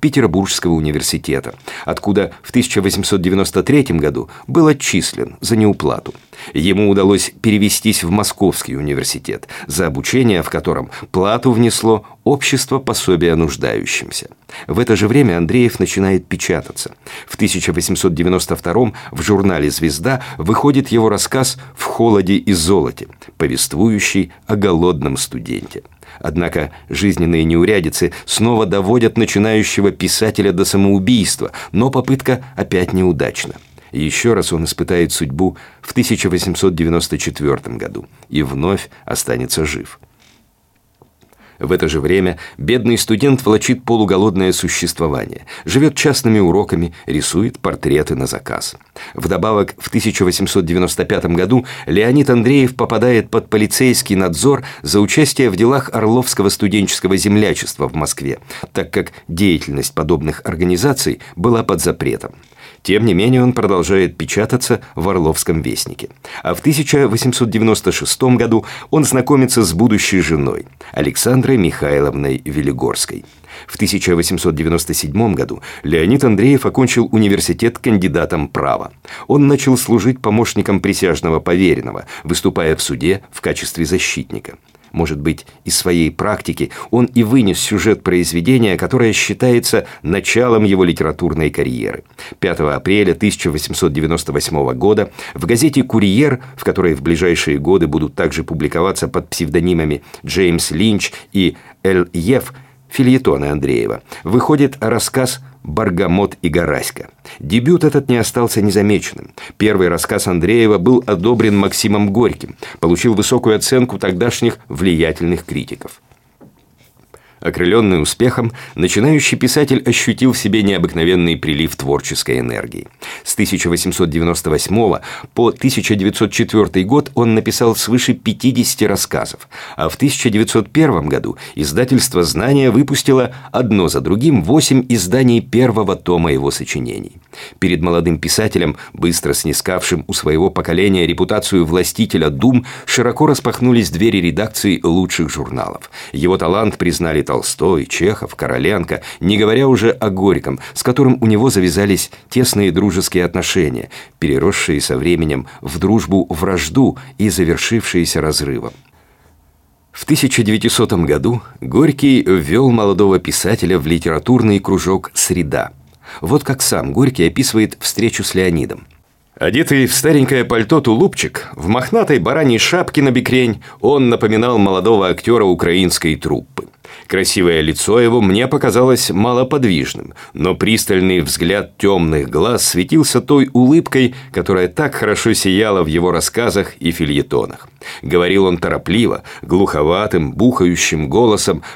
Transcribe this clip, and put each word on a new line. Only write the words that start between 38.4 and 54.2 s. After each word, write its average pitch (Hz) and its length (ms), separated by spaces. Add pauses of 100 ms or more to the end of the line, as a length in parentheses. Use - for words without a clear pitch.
вновь 69 460 (140)
останется 64 600
жив. - 340 (1600)
В 71 120
это 87 160
же 76 140
время 87 380 (180)
бедный 117 400
студент 127 480
влачит 110 380
полуголодное 95 680
существование, 82 960 (200)
живет 143 300
частными 117 440
уроками, 85 540 (120)
рисует 82 540
портреты 76 560
на 65 100
заказ. - 500 (380)
Вдобавок, 98 640
в - 120
тысяча - 360
восемьсот 92 400
девяносто 87 400
пятом 85 300
году 110 300 (200)
Леонид 127 460
Андреев 127 440
попадает 113 540
под 110 200
полицейский 107 640
надзор 92 480 (180)